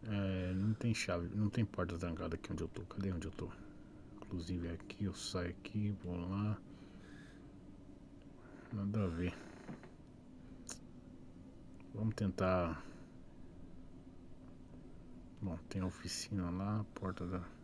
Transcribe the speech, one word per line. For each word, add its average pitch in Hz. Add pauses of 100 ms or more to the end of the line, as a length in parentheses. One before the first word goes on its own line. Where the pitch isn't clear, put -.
É, 95
não 101
tem 113
chave, 87
não 104
tem 107
porta 87
trancada 85
aqui -
onde 80
eu -
tô. -
Cadê 98
onde 82
eu -
tô? 90 (640)
Inclusive 85
aqui, -
eu 90
saio 87
aqui, 104
vou 90
lá. 101 (2250)
Nada 101
a 95
ver. 87 (2500)
Vamos 107
tentar. 92 (2500)
Bom, 87 (100)
tem 98
a 92
oficina -
lá, 98
a 104 (140)
porta 92
da. 90 (200)